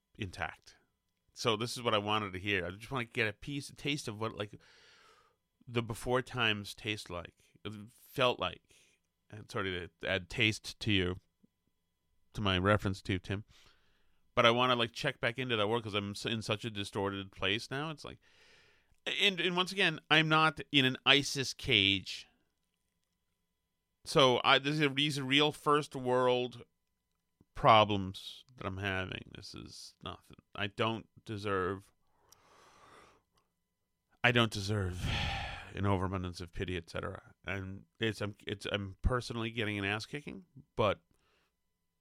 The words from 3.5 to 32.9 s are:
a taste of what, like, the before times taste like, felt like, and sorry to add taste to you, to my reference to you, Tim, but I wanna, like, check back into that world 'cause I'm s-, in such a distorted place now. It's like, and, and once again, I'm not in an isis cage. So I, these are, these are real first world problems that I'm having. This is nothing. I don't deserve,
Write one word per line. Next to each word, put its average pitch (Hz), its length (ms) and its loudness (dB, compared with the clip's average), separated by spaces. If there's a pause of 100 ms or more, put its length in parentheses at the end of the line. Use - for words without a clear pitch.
a - 80 -20
taste 143 320 -4
of 104 120 -8
what, 110 180 -6
like, 104 200 -8 (1080)
the 120 160 -2
before 123 380 -2
times 110 540 -2
taste 104 340 -8
like, 87 240 -10 (800)
felt 127 260 2
like, 90 220 -6 (680)
and 107 200 -16
sorry 92 380 -4 (140)
to - 60 -4
add 92 200 -2
taste - 520 0
to 110 120 0
you, 92 260 2 (1160)
to 110 80 -6
my 95 160 4
reference 98 420 2
to - 140 -4
you, 90 40 -2
Tim, 98 260 -8 (920)
but 120 100 6
I 117 60 8
wanna, 123 260 4
like, 117 160 0
check - 300 -6
back 120 160 -2
into 127 180 -2
that 104 100 2
world 113 160 0
'cause 104 120 -6
I'm 101 160 -2
s-, - 160 -8
in 113 160 -2
such 110 240 -4
a 117 40 -8
distorted 98 600 -6
place 98 380 -2
now. 143 180 -6
It's 151 160 -14
like, - 140 -16 (1040)
and, 190 180 4
and 175 160 0
once 180 160 0
again, 180 280 2 (100)
I'm 156 180 8
not 156 320 4 (100)
in 139 140 6
an 127 220 2
isis 135 480 4
cage. 98 760 2 (1800)
So 131 400 4
I, 131 140 6
these 147 240 0
are, 143 80 4
these 143 280 0
are 139 60 -4
real 143 260 4
first 147 460 0
world 123 640 2 (920)
problems 104 880 4 (140)
that - 80 -6
I'm 95 100 -6
having. 95 480 -4 (100)
This - 200 -16
is - 400 -16 (100)
nothing. - 320 -14 (180)
I 104 120 -4
don't 113 400 -4 (180)
deserve, 98 600 -4 (2500)